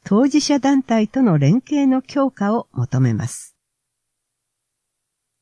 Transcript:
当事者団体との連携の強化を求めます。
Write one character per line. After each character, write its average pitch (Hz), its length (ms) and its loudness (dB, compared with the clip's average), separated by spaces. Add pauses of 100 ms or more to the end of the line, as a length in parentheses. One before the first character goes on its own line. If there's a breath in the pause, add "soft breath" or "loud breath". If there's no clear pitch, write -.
当 226 220 2
事 294 140 0
者 285 200 0
団 277 220 0
体 220 260 0
と 269 140 -2
の 190 140 4
連 233 240 2
携 285 260 -2
の 262 140 0
強 277 300 -2
化 202 240 -4
を 233 180 -6
求 127 280 -4
め 123 120 2
ま 110 160 -4
す。 - 260 -18 (1900)